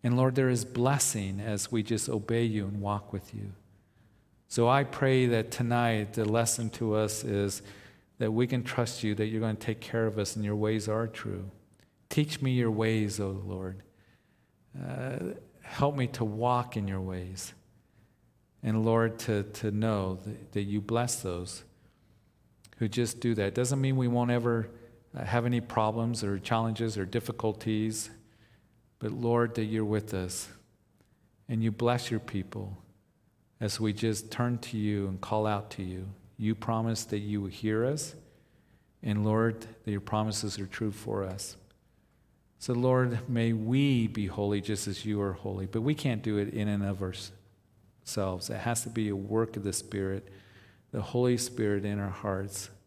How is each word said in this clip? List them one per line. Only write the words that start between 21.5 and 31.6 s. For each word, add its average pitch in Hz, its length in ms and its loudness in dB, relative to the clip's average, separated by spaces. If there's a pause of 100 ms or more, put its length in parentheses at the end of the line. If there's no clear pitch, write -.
who 117 100 0
just 113 320 -2
do 117 140 2
that. 98 220 0
Doesn't 127 260 0
mean 135 140 2
we 127 120 2
won't 120 240 2
ever, 117 380 2 (460)
uh, - 80 -6
have 117 220 2
any 120 160 2
problems 113 640 0
or 101 140 0
challenges 113 600 0
or 95 80 -2
difficulties, 110 1040 -2 (880)
but 107 120 -4
Lord, 117 440 2
that 110 100 0
you're 110 200 0
with 104 280 0
us 92 360 -4 (1000)
and 113 160 0